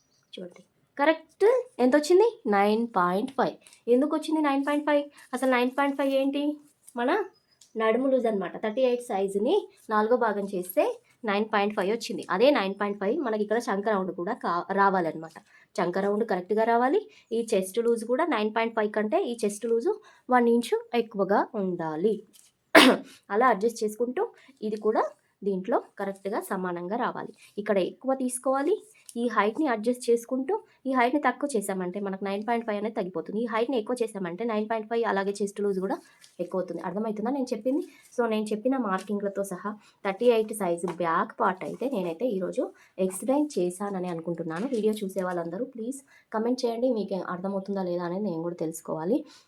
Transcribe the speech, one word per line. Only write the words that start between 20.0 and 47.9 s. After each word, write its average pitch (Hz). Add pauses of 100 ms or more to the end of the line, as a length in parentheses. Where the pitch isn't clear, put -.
వన్ 240
ఇంచు 240 (160)
ఎక్కువగా 220 (120)
ఉండాలి. 180 (600)
<clears throat> - (140)
అలా 220
అడ్జస్ట్ 226
చేసుకుంటూ 240 (380)
ఇది 214
కూడా 220 (380)
దీంట్లో 196 (180)
కరెక్ట్గా 196
సమానంగా 185
రావాలి. 208 (240)
ఇక్కడ 208
ఎక్కువ -
తీసుకోవాలి. 269 (420)
ఈ 233
హైట్ని 226
అడ్జస్ట్ 247
చేసుకుంటూ 262 (320)
ఈ 262
హైట్ని 254
తక్కువ 269
చేసామంటే 196
మనకు 196
నైన్ 196
పాయింట్ 233
ఫైవ్ 208
అనేది 214
తగ్గిపోతుంది. 180
ఈ 240
హైట్ని 233
ఎక్కువ 233
చేసామంటే 190
నైన్ 214
పాయింట్ 220
ఫైవ్ 233
అలాగే 196
చెస్ట్ 202
లూజ్ 202
కూడా 196 (420)
ఎక్కువ 180
అవుతుంది. 175
అర్థమవుతుందా 214
నేను 262
చెప్పింది? 262 (300)
So -
నేను 214
చెప్పిన 240
మార్కింగ్లతో 196
సహా 196 (300)
థర్టీ 202
ఎయిట్ 220
సైజు 180 (100)
బ్యాక్ 175
పార్ట్ 196
అయితే 180
నేనైతే 185
ఈరోజు 190 (340)
ఎక్స్ప్లెయిన్ 254
చేశానని 180
అనుకుంటున్నాను. 170
వీడియో 214
చూసే 190
వాళ్ళందరూ 180
ప్లీజ్ 247 (320)
కామెంట్ 240
చేయండి, 233
మీకు 208
అర్థమవుతుందా 190
లేదా 175